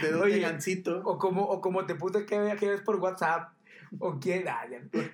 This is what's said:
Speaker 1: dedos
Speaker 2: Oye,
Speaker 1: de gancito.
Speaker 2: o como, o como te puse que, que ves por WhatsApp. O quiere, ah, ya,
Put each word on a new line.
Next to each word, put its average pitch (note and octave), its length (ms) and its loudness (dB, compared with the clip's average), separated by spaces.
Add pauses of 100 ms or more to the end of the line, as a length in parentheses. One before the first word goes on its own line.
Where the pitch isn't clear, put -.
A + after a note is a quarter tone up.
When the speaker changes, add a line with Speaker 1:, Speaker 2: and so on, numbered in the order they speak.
Speaker 1:
dedos D#3+ 200 2
Speaker 2:
Oye, G#3 120 6
Speaker 1:
de G3+ 60 4
gancito. F3 640 -2
Speaker 2:
o F3 140 0
como, F#3+ 240 2
o G3 180 0
como F#3 260 0
te - 80 -2
puse F#3+ 320 0
que, G#3 320 0
que G3+ 100 2
ves G3+ 120 0
por G#3+ 160 0
WhatsApp. F3 560 0 (460)
O D3+ 220 -2
quiere, F3+ 280 0
ah, A#2 220 -4
ya, B2 120 -12 (320)